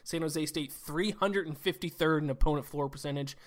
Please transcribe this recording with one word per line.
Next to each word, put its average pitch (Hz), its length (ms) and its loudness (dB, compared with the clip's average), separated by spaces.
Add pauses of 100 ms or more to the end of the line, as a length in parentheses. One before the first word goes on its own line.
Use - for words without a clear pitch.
San 165 180 -2
Jose 156 240 0
State, 147 260 -4
three 175 380 -2
hundred 196 380 0
and 151 100 -6
fifty-third 160 640 2
in 147 80 0
opponent 139 360 4
floor 143 220 -2
percentage. 139 480 -6 (100)